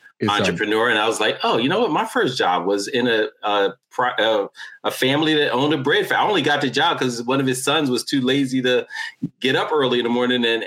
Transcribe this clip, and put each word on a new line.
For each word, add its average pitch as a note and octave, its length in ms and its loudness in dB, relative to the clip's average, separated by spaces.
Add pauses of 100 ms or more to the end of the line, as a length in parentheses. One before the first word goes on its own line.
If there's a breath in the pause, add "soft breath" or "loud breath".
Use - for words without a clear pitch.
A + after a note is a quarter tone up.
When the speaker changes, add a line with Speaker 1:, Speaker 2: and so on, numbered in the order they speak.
(200 loud breath)
Speaker 1:
it's, G#2 100 0
um, G#2 100 2
Speaker 2:
entrepreneur. G#2 500 0
And A2 80 2
I G#2+ 100 2
was A2 120 -2
like, A2 220 0
"Oh, A3+ 140 2
you A#2+ 120 0
know F#3+ 120 0
what? A3+ 100 0
My F3 140 0
first A3 340 -2
job F2 280 0
was G2+ 200 0
in B2 220 0
a, G#2+ 200 2 (140)
a G2+ 280 0 (200)
pri-, B2 280 -2
uh, G#2+ 280 2 (380 loud breath)
a G#2 60 0
family D3+ 440 0
that D3 160 2
owned C#3 240 0
a D#3 40 -2
bread D#3+ 280 0
fa-, A#2 120 -2
I A2 100 2
only G3 140 2
got C#3+ 180 0
the C#3 100 0
job D3+ 300 0
'cause A#2+ 240 -2
one C3+ 160 0
of C3+ 60 0
his C3 180 -2
sons C#3+ 260 0
was B2 140 -2
too C#3+ 160 -2
lazy C3 420 0
to B2 240 2 (540 loud breath)
get C3 160 0
up F3+ 160 -2
early C3 260 2
in A#2+ 60 0
the A#2 60 0
morning B2 340 0
and, A2+ 220 0